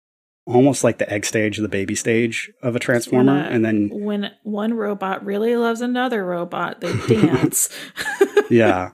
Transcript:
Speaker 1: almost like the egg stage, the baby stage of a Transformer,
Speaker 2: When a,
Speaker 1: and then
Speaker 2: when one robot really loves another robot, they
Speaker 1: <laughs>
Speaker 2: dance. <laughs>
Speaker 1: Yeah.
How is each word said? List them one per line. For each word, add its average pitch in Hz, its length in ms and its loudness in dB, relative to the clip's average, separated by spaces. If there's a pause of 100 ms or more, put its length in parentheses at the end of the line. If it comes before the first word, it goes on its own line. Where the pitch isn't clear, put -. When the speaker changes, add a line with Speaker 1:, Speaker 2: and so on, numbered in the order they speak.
(460)
Speaker 1:
almost 123 380 4
like 113 140 2
the - 140 -2
egg 104 140 -4
stage, 107 320 0
the 107 100 -2
baby 98 280 -4
stage 117 540 -2 (120)
of 120 140 -4
a - 20 -2
Transformer, 127 560 2
Speaker 2:
When 143 100 0
a, - 40 -6
Speaker 1:
and 117 160 0
then 107 280 0
Speaker 2:
when 208 380 -4 (140)
one 214 300 -4
robot 202 500 -4
really 208 320 0
loves 233 240 0
another 247 440 -2
robot, 175 560 -6
they 170 160 -4
Speaker 1:
<laughs> - 120 -4
Speaker 2:
dance. 156 680 2
<laughs> - 760 -2
Speaker 1:
Yeah. 98 440 4